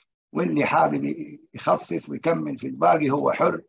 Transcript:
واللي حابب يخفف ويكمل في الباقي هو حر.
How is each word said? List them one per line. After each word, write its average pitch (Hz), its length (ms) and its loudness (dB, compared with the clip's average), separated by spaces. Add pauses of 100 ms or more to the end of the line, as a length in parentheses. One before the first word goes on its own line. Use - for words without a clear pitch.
(340)
واللي 156 320 0
حابب 147 500 2 (380)
يخفف - 560 -2
ويكمل 151 480 -2
في 135 100 -8
الباقي 151 420 2
هو 139 220 0
حر. 170 380 0